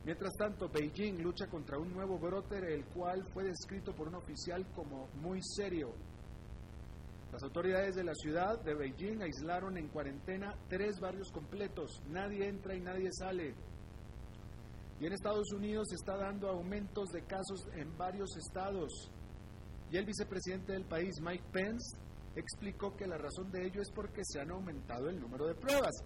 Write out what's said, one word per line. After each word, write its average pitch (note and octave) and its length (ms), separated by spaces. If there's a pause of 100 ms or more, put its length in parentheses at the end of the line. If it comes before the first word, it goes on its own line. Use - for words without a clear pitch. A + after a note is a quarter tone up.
Mientras F3+ 340
tanto, G#3 300
Beijing E3 520
lucha F3+ 280
contra C#3+ 280
un F3 160
nuevo F#3+ 260
brote, F#3+ 380 (160)
el C#3+ 140
cual F3+ 480
fue F#3 80
descrito G3 500
por D#3 140
un E3+ 80
oficial F3 580
como C#3 440
muy F3+ 260
serio. F3 500 (1400)
Las B2 100
autoridades F#3 540
de F#3 80
la D#3+ 100
ciudad F3 480
de D3+ 120
Beijing E3 460
aislaron F3 560
en D#3 120
cuarentena E3+ 680 (140)
tres F#3+ 320
barrios F#3+ 320
completos. F3+ 760
Nadie G3 420
entra F#3+ 280
y F#3 40
nadie F#3 320
sale. F3+ 420 (1500)
Y D3+ 60
en F3+ 60
Estados G#3 400
Unidos G#3 380
se F3+ 60
está F#3+ 200
dando G3 320
aumentos F#3+ 600
de E3+ 160
casos F#3+ 500
en D#3+ 240
varios F#3 380
estados. F3+ 720 (800)
Y E3 60
el G3 100
vicepresidente F#3 680
del F#3+ 120
país, E3+ 360
Mike F3 320
Pence, A3 460 (380)
explicó F#3+ 580
que G3 120
la E3 120
razón E3 320
de F#3 160
ello F#3+ 160
es - 80
porque G3+ 320
se C#3+ 180
han D#3 120
aumentado C#3+ 560
el F3+ 100
número C3 280
de E3+ 100
pruebas. C4 340 (160)